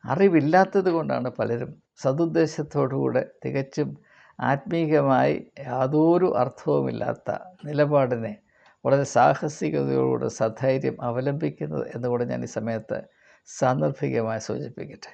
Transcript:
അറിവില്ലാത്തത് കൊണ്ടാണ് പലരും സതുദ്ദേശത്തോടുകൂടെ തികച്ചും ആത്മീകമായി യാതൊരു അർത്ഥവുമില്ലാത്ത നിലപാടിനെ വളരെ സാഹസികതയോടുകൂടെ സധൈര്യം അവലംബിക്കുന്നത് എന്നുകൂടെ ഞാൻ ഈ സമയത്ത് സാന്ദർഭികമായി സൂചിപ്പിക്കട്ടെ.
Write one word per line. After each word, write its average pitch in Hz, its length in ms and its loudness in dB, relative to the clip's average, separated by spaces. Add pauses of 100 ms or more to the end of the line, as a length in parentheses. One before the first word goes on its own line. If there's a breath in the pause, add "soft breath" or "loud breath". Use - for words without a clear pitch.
അറിവില്ലാത്തത് 180 880 4
കൊണ്ടാണ് 135 400 -2
പലരും 117 400 -4 (260)
സതുദ്ദേശത്തോടുകൂടെ 139 1300 0 (160)
തികച്ചും 139 500 -4 (500 soft breath)
ആത്മീകമായി 143 960 2 (240)
യാതൊരു 151 760 2
അർത്ഥവുമില്ലാത്ത 127 920 -2 (340)
നിലപാടിനെ 139 720 0 (520 soft breath)
വളരെ 139 240 2
സാഹസികതയോടുകൂടെ 135 1200 2
സധൈര്യം 131 720 -2
അവലംബിക്കുന്നത് 143 880 -4
എന്നുകൂടെ 123 360 -2
ഞാൻ 123 180 -6
ഈ 117 80 -8
സമയത്ത് 110 460 -6 (520 soft breath)
സാന്ദർഭികമായി 131 920 -2
സൂചിപ്പിക്കട്ടെ. - 720 -10